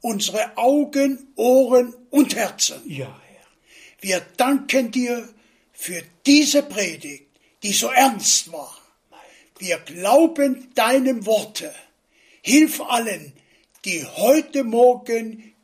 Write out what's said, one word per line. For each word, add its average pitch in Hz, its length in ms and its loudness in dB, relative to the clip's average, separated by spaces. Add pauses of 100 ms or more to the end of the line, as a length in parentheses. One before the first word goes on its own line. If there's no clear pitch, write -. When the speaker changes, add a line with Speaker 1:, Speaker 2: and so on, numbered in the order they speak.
Speaker 1:
unsere 214 560 -6
Augen, 277 760 0
Ohren 247 580 2 (160)
und - 260 2
Herzen. - 500 -6
Speaker 2:
Ja, 135 200 -12 (220)
Herr. - 180 -20 (560)
Speaker 1:
Wir 190 200 -4 (160)
danken 262 540 0
dir 240 360 -4 (460)
für 170 280 -12 (240)
diese 285 380 4
Predigt, 160 640 -10 (380)
die 202 100 -6
so 214 140 -2
ernst 254 640 0
war. - 240 -16 (800)
Wir 180 220 -4
glauben 262 920 0
deinem 247 520 0
Worte. 208 480 -4 (680)
Hilf 302 400 2
allen, 196 520 -6 (500)
die 170 220 -8
heute 277 580 0
Morgen 233 880 0 (100)